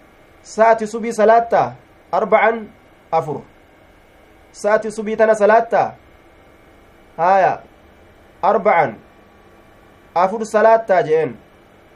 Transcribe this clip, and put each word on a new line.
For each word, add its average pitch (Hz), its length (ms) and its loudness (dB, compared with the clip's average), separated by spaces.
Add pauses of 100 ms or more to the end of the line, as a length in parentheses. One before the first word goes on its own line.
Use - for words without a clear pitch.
(440)
Saati 220 440 0
subii 226 260 -8
salaatta? 208 600 2 (380)
Arba'an, 208 580 0 (420)
afur. 147 300 -6 (1080)
Saati 214 400 -4
subii 214 260 -8
tana 220 180 2
salaatta? 208 600 0 (1200)
Haaya. 175 440 2 (800)
Arba'an, 180 540 0 (1200)
afur 196 300 -2
salaatta 220 580 2
jeen. 151 340 -2 (580)